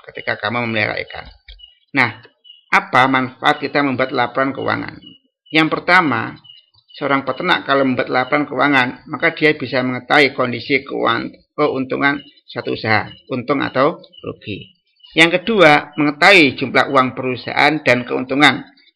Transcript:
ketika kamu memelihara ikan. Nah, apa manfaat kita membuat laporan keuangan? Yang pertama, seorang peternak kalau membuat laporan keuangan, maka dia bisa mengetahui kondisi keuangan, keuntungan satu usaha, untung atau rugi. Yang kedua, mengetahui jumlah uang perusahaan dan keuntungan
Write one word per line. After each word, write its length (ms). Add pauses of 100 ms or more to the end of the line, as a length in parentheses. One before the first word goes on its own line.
(120)
ketika 280
kamu 280
memelihara 400
ikan. 200 (680)
Nah, 280 (480)
apa 360
manfaat 520
kita 240
membuat 320
laporan 400
keuangan? 400 (560)
Yang 160 (120)
pertama, 600 (560)
seorang 320
peternak 400
kalau 160
membuat 240
laporan 400
keuangan, 640
maka 240
dia 200
bisa 280
mengetahui 480
kondisi 560
keuangan, 440 (240)
keuntungan 680 (240)
satu 280
usaha, 360 (200)
untung 280
atau 400 (240)
rugi. 520 (360)
Yang 320
kedua, 560
mengetahui 560
jumlah 320
uang 320
perusahaan 640
dan 240
keuntungan 560 (320)